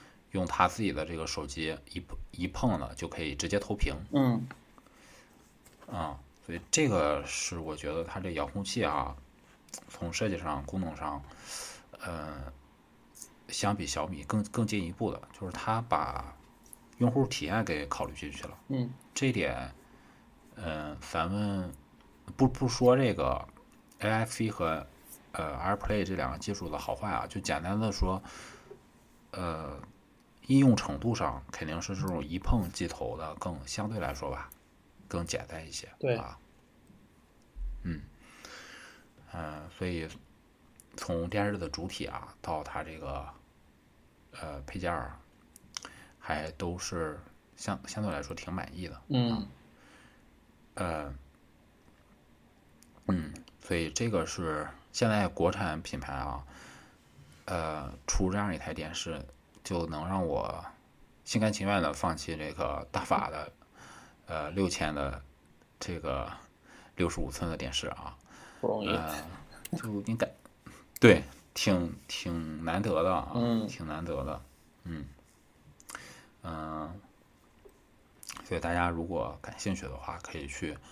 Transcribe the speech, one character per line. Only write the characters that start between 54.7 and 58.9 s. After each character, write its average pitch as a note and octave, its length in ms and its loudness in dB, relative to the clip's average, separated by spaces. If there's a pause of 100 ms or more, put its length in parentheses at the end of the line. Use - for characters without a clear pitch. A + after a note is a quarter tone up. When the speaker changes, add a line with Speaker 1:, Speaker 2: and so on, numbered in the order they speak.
Speaker 1:
现 A2+ 180 4
在 G#2 160 6
国 E2+ 240 4
产 E2 320 0
品 - 160 -6
牌 C#2 140 -6
啊， C2+ 320 -4 (1040)
呃， D#2 460 -2 (140)
出 F#2 240 4
这 G2+ 80 2
样 G2+ 160 2
一 D2+ 40 -4
台 - 140 -6
电 D#2+ 220 -6